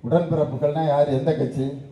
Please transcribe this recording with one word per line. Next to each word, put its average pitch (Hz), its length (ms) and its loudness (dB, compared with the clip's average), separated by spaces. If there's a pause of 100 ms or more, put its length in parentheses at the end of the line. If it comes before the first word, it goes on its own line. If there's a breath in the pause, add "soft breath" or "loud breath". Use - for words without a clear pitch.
உடன்பிறப்புகள்னா 147 800 0
யாரு? 147 320 4
எந்த 143 220 0
கட்சி? 131 260 -4 (260)